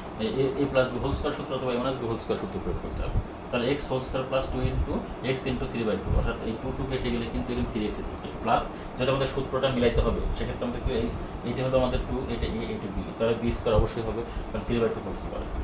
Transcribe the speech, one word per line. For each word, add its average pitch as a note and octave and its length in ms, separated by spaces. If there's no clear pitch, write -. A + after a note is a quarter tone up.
এ, A2 40
এ, C3+ 380
এ - 80
প্লাস B2+ 220
বি A#2+ 60
হোল C3 140
স্কয়ার C#3+ 220
সূত্র C#3 200
অথবা B2+ 180
এ A#2+ 40
মাইনাস C3 240
বি A#2+ 60
হোল A2+ 100
স্কয়ার G2+ 240
সূত্র F#2+ 240
প্রয়োগ F2 180
করতে - 200
হবে। - 380
তাহলে B2 240
x - 160
হোল C3 100
স্কয়ার C3 280
প্লাস C3 240
টু C3 60
into C3 340
x C3 40
into B2+ 360
three A#2 120
by G#2 100
two, - 220
অর্থাৎ A#2 180
এই A2+ 60
টু B2 140
টু C#3 140
কেটে B2+ 200
গেলে A#2 220
কিন্তু B2 200
এখানে A#2+ 180
থ্রি G#2+ 140
এক্স G2 140
এ F#2 40
থাকে। - 260
প্লাস A#2 240
যেহেতু - 440
আমাদের C3+ 160
সূত্রটা C3+ 420
মিলাইতে A#2+ 320
হবে, G#2 200
সেক্ষেত্রে A#2+ 280
আমাদের A#2+ 200
কি C3 80
এই, A#2 140
এইটা B2 200
হলো C3 140
আমাদের B2+ 200
টু, B2 180
এটা A#2 180
এ, A2+ 240
এটা G#2+ 260
বি, F#2+ 60
তাহলে A2+ 240
বি A#2 100
স্কয়ার A2+ 240
অবশ্যই A2 260
হবে, A2 200
তাহলে A2 60
three A#2 220
by A2 160
two G#2+ 100
হোল F#2+ 120
স্কয়ার। - 240